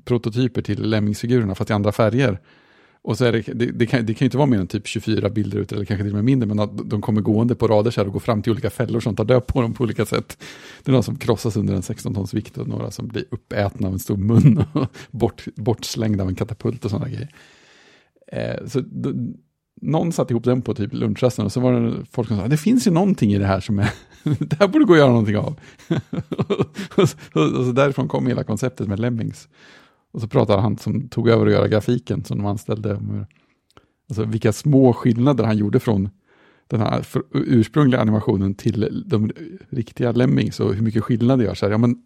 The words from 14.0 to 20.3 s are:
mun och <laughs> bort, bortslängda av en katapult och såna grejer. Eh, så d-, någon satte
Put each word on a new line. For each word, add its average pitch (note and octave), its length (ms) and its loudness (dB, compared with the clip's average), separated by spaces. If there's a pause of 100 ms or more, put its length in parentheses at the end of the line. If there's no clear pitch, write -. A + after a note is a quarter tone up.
mun G#2 560 4
och C#3 140 -2 (140)
<laughs> - 100 -20
bort, A2 340 -4 (120)
bortslängda G#2+ 640 -2
av F#2+ 60 -2
en F#2 80 -4
katapult A2+ 480 -6
och G#2 60 -6
såna G2+ 180 -4
grejer. A2+ 200 -10 (1040)
Eh, A1+ 340 -6
så A#2+ 140 -4
d-, B2+ 540 -6 (460)
någon E3 320 -2
satte C3+ 200 -2